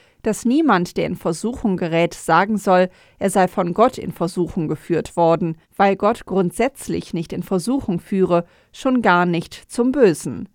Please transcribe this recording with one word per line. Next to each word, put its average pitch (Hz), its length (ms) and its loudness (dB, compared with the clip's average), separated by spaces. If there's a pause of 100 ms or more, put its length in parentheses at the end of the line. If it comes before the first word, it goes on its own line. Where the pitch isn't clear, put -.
(200)
dass 214 240 -4
niemand, 233 540 2
der 165 80 -2
in 170 100 -6
Versuchung 196 640 -4
gerät, 170 340 0
sagen 196 460 0
soll, 185 320 2 (280)
er 196 120 0
sei 185 180 2
von 175 240 -4
Gott 233 240 2
in - 160 -8
Versuchung 170 560 -4
geführt - 480 -4
worden, 165 400 2 (200)
weil 196 200 2
Gott 208 300 -2
grundsätzlich 180 880 -4
nicht 165 180 -6
in 175 100 -6
Versuchung 196 560 -2
führe, 175 460 0 (260)
schon 254 300 -2
gar 180 240 4
nicht 170 300 -2
zum - 380 -2
Bösen. 175 640 2